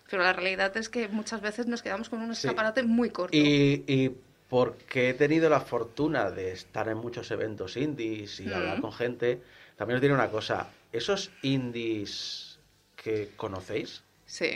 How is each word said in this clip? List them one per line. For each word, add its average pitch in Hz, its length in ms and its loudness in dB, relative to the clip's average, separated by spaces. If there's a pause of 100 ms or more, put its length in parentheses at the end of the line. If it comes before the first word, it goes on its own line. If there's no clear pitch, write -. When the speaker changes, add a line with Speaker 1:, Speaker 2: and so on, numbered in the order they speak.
(100)
Speaker 1:
pero 185 140 2
la 185 80 6
realidad 190 440 0
es 220 120 -4
que 233 180 -2
muchas 214 340 -4
veces 214 280 -4
nos 233 140 -2
quedamos 202 260 -4
con 226 120 -6
un 226 140 -6
Speaker 2:
Sí. 139 140 -2
Speaker 1:
escaparate 220 340 2
muy 233 280 4
corto. 175 260 -2
Speaker 2:
Y, 143 500 6
y 131 240 4 (380)
porque 123 600 2
he 123 40 0
tenido 156 360 6
la 139 100 6
fortuna 123 720 0
de 92 220 -4
estar 107 360 -6
en 110 80 -2
muchos 117 340 -8
eventos 101 460 -6
indies 113 640 -4
y 98 60 -8
Speaker 1:
Mm. 98 80 -4
Speaker 2:
hablar - 260 -2
con 107 140 -6
gente, 123 480 -2 (340)
también 110 200 -2
os 123 40 0
diré 143 140 4
una 117 160 2
cosa. 107 380 -2 (220)
Esos 190 400 -2 (120)
indies 117 1160 -4 (380)
que 107 400 -4
conocéis 104 640 -6 (240)
Speaker 1:
Sí. - 300 -4